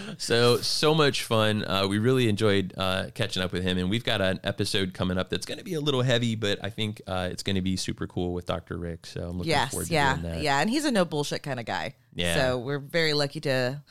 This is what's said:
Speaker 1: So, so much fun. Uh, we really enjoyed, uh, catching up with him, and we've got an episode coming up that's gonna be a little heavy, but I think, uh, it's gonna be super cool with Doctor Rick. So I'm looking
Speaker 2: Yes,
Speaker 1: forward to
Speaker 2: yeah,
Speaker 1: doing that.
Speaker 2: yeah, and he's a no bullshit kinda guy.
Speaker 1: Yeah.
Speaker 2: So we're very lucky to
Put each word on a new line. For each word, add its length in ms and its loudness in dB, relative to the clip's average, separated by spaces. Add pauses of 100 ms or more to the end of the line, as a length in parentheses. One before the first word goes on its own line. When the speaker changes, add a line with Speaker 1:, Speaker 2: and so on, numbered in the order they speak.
(180)
Speaker 1:
So, 400 4
so 360 2
much 300 4
fun. 440 2
Uh, 200 2
we 100 2
really 300 4
enjoyed, 500 2
uh, 360 0
catching 280 -2
up 100 -2
with 120 -2
him, 120 0
and 140 0
we've 140 -2
got 180 0
an 220 0
episode 500 -2
coming 240 0
up 100 -2
that's 160 -4
gonna 200 -10
be 100 -6
a 60 -4
little 220 0
heavy, 340 2
but 280 -2
I 60 -6
think, 360 -6
uh, 240 -2
it's 120 -8
gonna 180 0
be 160 0
super 300 -4
cool 260 -2
with 140 -6
Doctor 320 -4
Rick. 260 -8
So 240 -8
I'm 100 -8
looking 120 -2
Speaker 2:
Yes, 220 2
Speaker 1:
forward 160 -4
to 40 -8
Speaker 2:
yeah, 240 4
Speaker 1:
doing 160 -4
that. 100 -4
Speaker 2:
yeah, 180 2
and 100 2
he's 160 0
a 40 2
no 140 4
bullshit 380 -4
kinda 220 -6
guy. 320 -4 (180)
Speaker 1:
Yeah. 220 0
Speaker 2:
So 220 2
we're 200 -4
very 340 0
lucky 280 -2
to 500 0